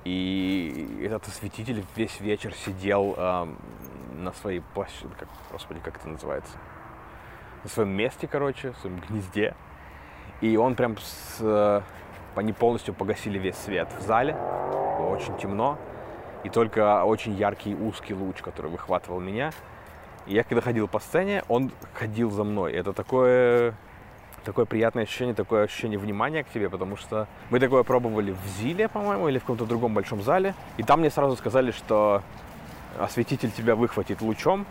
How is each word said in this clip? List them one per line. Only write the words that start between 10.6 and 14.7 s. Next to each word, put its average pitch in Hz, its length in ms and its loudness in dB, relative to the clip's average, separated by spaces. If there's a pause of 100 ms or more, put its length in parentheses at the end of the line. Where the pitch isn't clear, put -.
прям 113 240 0
с, - 400 -12
э, 104 420 6 (540)
они 107 180 0
полностью 117 400 2
погасили 101 460 -2
весь 92 180 0
свет 90 400 -2
в - 60 -10
зале. 117 320 2 (640)